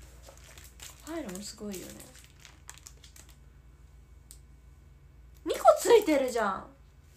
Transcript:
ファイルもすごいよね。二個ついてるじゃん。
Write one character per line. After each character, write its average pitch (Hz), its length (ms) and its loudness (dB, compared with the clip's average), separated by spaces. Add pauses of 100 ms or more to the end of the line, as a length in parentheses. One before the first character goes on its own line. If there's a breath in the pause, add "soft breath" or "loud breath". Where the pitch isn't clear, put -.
(1040)
フ 311 80 -10
ァ 339 80 -6
イ - 20 -6
ル 226 140 -10
も 202 40 -10
す - 140 -14
ご 208 160 -10
い 180 80 -8
よ - 80 -14
ね。 - 60 -16 (3500)
二 330 80 -2
個 - 120 2 (140)
つ - 140 -4
い 440 100 10
て 302 160 4
る 262 100 0
じ 233 100 -2
ゃ 208 100 2
ん。 - 180 -6 (500)